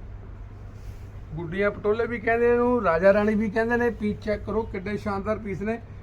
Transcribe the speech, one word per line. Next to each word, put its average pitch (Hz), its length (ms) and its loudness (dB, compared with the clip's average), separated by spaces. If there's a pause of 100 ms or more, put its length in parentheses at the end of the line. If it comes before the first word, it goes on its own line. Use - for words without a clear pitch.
(1400)
ਗੁੱਡੀਆਂ 175 360 0
ਪਟੋਲੇ 214 360 0
ਵੀ 233 120 -4
ਕਹਿੰਦੇ 233 320 4
ਇਹਨੂੰ, 240 320 4
ਰਾਜਾ 180 300 8
ਰਾਣੀ 208 220 4
ਵੀ 214 140 0
ਕਹਿੰਦੇ 233 280 2
ਨੇ। 240 140 2
ਪੀਸ 208 280 -4
ਚੈੱਕ 208 260 -4
ਕਰੋ 214 180 0
ਕਿੱਡੇ 208 340 -6
ਸ਼ਾਨਦਾਰ 202 420 -4
ਪੀਸ 196 220 -8
ਨੇ, 220 180 -2 (240)